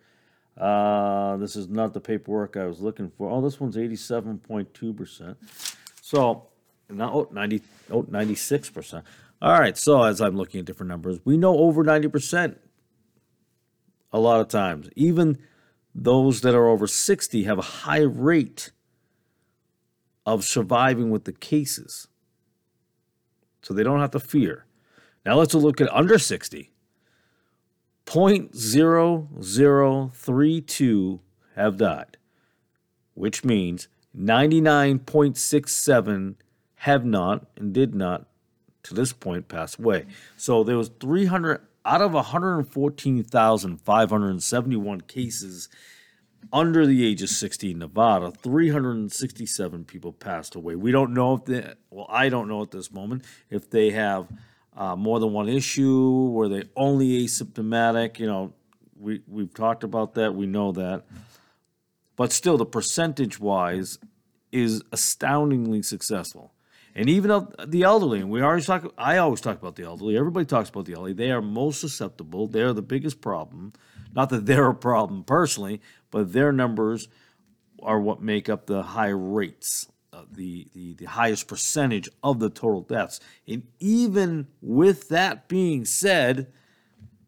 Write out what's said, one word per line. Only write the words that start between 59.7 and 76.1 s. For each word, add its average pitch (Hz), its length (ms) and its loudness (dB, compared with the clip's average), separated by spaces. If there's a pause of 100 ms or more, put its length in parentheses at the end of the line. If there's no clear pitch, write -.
about 110 320 -4
that. 107 200 0
We 98 100 -4
know 98 280 -2
that. 92 320 -6 (1080)
But 123 160 -2
still, 170 260 2
the 117 80 0
percentage-wise 101 1300 -2 (540)
is 117 400 0
astoundingly 131 920 0
successful. - 720 -8 (400)
And 113 160 0
even 196 220 2
of 202 220 0 (140)
the 170 160 2
elderly, 185 360 4
and 95 100 -6
we 117 120 -2
always 156 260 2
talk, 180 300 -2
I 139 200 0
always 151 240 2
talk 107 160 -4
about 90 180 -14
the 90 80 -14
elderly. 90 320 -4
Everybody 165 300 0
talks 120 240 -2
about 95 160 -10
the 87 80 -12
elderly. 92 200 -8
They 117 180 -4
are 120 100 -2
most 120 400 -4
susceptible. 104 640 -8
They 110 140 -2
are 123 100 2
the 107 100 -4
biggest 135 380 -6
problem. 90 540 -10 (400)
Not 131 160 2
that 113 160 -2
they're 131 240 6
a 123 60 2
problem 107 500 0
personally, 107 560 0 (280)
but 101 220 -2